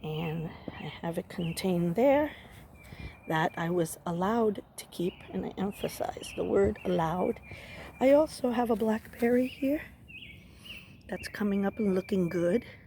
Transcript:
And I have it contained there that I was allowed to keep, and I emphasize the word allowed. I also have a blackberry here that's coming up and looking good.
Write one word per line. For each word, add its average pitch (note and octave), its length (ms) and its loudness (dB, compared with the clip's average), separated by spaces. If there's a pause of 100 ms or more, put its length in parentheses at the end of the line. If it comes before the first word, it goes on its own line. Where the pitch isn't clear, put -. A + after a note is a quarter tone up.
And D#3 460 -4 (180)
I - 340 -10
have E3 160 -4
it - 120 -6
contained F3 640 0
there C#4+ 360 6 (960)
that D#3+ 300 2
I E3+ 120 -2
was E3+ 360 0
allowed G3+ 560 2 (160)
to - 140 -12
keep, F3 220 -2 (200)
and F#3+ 120 -4
I - 120 -6
emphasize - 760 -4
the - 80 -4
word G3+ 420 4
allowed. F3+ 540 0 (600)
I C4 120 6
also C#4+ 400 4
have A#3 180 0
a A#3 60 4
blackberry A#3 720 2
here C#4 340 0 (1300)
that's - 180 -6
coming G3+ 380 0
up G3 140 0
and G3+ 160 2
looking F#3 340 2
good. F3 360 2 (200)